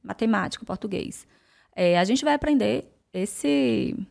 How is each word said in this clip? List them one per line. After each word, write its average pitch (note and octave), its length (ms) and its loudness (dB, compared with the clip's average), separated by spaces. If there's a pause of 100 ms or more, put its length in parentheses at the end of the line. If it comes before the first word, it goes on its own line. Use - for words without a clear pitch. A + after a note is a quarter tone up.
matemática, G3 600 -2
português. - 600 -8 (480)
É, F3 220 4
a F3 60 4
gente C4 200 2
vai D4 100 2
aprender C#4+ 580 0 (200)
esse A#3+ 840 0 (160)